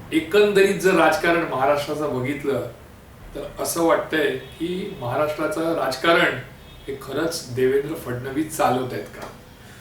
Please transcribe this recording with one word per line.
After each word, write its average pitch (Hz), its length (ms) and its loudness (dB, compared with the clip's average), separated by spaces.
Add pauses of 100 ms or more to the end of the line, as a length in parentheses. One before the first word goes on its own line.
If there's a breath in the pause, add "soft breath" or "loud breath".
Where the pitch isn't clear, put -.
(140)
एकंदरीत 196 680 4
जर 175 140 4
राजकारण 165 580 4
महाराष्ट्राचं 143 680 0
बघितलं 139 480 -2 (680)
तर - 80 -8 (160)
असं 170 240 -2
वाटतंय 147 540 2
की 185 640 -6
महाराष्ट्राचं 151 760 -2
राजकारण - 640 2 (500)
हे - 140 -8
खरंच 135 540 -6
देवेंद्र 139 400 2
फडणवीस 131 600 -6
चालवतायत 127 460 0
का? - 240 -14 (540 loud breath)